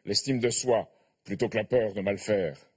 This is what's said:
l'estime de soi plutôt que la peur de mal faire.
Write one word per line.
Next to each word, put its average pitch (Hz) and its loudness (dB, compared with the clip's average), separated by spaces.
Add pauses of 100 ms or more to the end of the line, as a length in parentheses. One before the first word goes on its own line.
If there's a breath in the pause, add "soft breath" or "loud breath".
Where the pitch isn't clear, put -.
l'estime 123 0
de 117 2
soi 113 0 (320 soft breath)
plutôt 101 -2
que 104 -4
la 107 0
peur 110 0
de 101 -6
mal 98 -2
faire. 95 -2 (200)